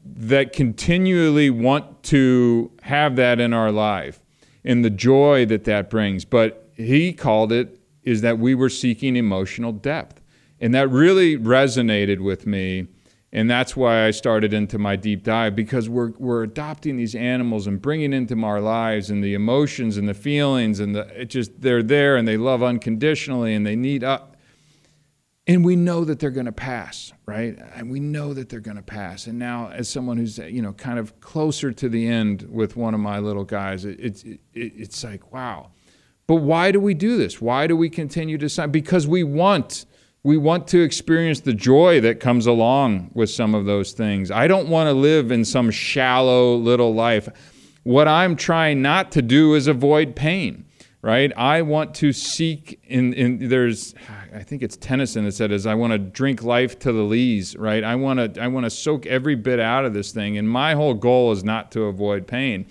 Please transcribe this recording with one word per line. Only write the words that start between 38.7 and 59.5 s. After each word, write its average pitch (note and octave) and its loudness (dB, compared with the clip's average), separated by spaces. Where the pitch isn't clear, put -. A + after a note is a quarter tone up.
Because D#3+ 2
we F3 2
want, D#3 0
we D3 4
want D#3+ 2
to F3 6
experience E3 0
the B2+ 0
joy C#3 6
that A2+ 2
comes A#2+ 2
along A#2 2
with A2 0
some G#2+ 0
of G2+ 0
those G2+ -2
things. G2+ -4
I A#2 2
don't F#3 2
wanna D#3+ 2
live C#3 4
in A#2 2
some A#2+ 2
shallow B2+ 2
little A#2 2
life. A2+ 0
What C#3 4
I'm E3+ 4
trying D#3+ 0
not E3 0
to D3 2
do D3 6
is C#3+ 2
avoid C#3+ 2
pain, D3+ -4
right? B2 2
I C#3+ 2
want D3+ -2
to D3 2
seek - -6
in, B2 0
in, B2 -2
there's, A#2+ 0
I G#2 -14
think C3 -10
it's A2 -8
Tennyson B2+ -2
that G2 -4
said, G#2+ -2
is, G#2 -2
"I G#2+ 0
wanna A2+ 0
drink A2+ -4
life A#2+ 0
to C3 -2
the A2 0
lees," A2 0
right? G#2+ -2
I A2+ -2
wanna, B2+ -2
I B2 -4
wanna B2+ -4
soak D3+ -4
every C3 0
bit A#2+ 0